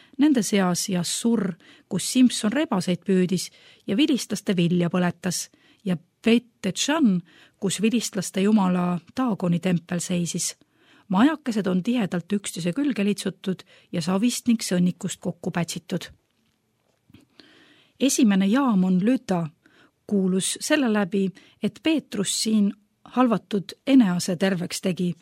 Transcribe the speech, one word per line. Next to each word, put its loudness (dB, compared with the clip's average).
nende 4
seas 0
Jassur, -2
kus -4
Simson 2
rebaseid -2
püüdis 0
ja -2
vilistlaste 0
vilja 2
põletas, -2
ja -2
Beit 2
Techan, 0
kus -4
vilistlaste -2
jumala 2
Daagoni 0
tempel -2
seisis. -6
Majakesed 2
on 0
tihedalt -2
üksteise -4
külge -2
litsutud -4
ja -4
savist -2
ning 2
sõnnikust -2
kokku -6
pätsitud. -6
Esimene 4
jaam 2
on 2
Lüta, 0
kuulus 0
selle 0
läbi, 0
et -4
Peetrus -2
siin 2
halvatud -2
Enease 4
terveks -2
tegi -2